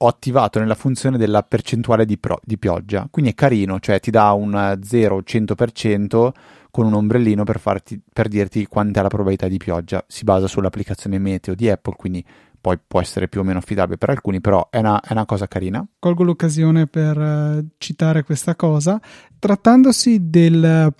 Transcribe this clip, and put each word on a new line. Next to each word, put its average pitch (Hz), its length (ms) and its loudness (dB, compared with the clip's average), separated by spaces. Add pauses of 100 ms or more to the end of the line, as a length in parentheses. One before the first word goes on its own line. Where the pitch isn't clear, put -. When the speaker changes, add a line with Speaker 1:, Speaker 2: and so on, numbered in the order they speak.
Speaker 1:
ho 120 40 4
attivato 120 520 0
nella 110 160 0
funzione 131 440 -2
della 104 240 2
percentuale 117 640 0
di 104 100 -2
pro-, - 260 -6
di 110 140 -6
pioggia, 98 540 -4
quindi 131 220 0
è - 20 -16
carino, 101 460 0
cioè 98 200 0
ti - 100 -4
dà 107 220 4
un, 101 220 -2
eh, 98 280 -2
zero 101 420 0
cento 107 300 -2
per 117 180 -2
cento 110 600 0 (380)
con 113 160 0
un 107 80 2
ombrellino 107 500 2
per 104 140 -2
farti, 101 420 -6 (100)
per 110 180 -2
dirti 101 380 -2
quant'è 104 360 -2
la 98 60 -2
probabilità 98 380 -2
di 92 120 -2
pioggia. 87 500 -6
Si - 160 -14
basa 95 220 2
sull'applicazione 98 720 -6
meteo 95 360 -4
di 113 140 0
Apple, 95 300 -2
quindi 92 260 -8 (340)
poi 92 280 -2
può 92 140 -2
essere 92 280 -4
più 98 120 -6
o - 20 -2
meno 92 160 -2
affidabile 92 400 -4
per - 100 -2
alcuni, 101 320 -2
però 95 300 2
è 120 80 -2
una, 107 220 2
è - 120 -10
una 110 140 -2
cosa 98 200 -4
carina. 98 380 -6 (140)
Speaker 2:
Colgo 175 240 0
l'occasione 160 640 2
per, 151 340 -2
eh, 151 440 -2 (120)
citare 160 460 -2
questa 165 320 -4
cosa. 160 440 0 (400)
Trattandosi 233 920 4
del, 160 680 4